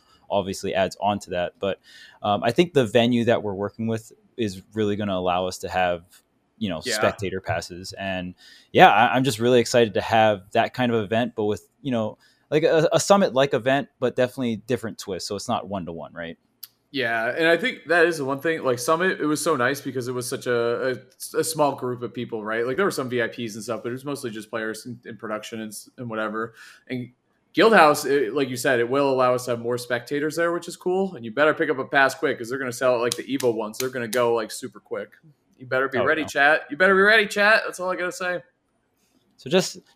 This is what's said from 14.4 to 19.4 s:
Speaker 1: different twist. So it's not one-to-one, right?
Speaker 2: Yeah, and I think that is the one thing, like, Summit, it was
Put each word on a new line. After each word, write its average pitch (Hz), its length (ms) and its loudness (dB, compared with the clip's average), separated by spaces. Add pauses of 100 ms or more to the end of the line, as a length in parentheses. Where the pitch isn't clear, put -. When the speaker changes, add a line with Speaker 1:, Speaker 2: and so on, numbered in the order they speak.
Speaker 1:
different 113 420 -6
twist. 90 280 -8
So 104 100 -6
it's 95 120 -8
not 104 200 -4
one-to-one, 82 440 -8
right? 82 240 -12 (560)
Speaker 2:
Yeah, 117 440 -2
and 165 120 2
I 170 80 6
think 226 320 -6
that 165 180 6
is 165 120 -2
the 139 60 -4
one 135 160 -2
thing, 160 220 -2
like, 123 160 0
Summit, 165 420 0
it 151 60 0
was 151 160 0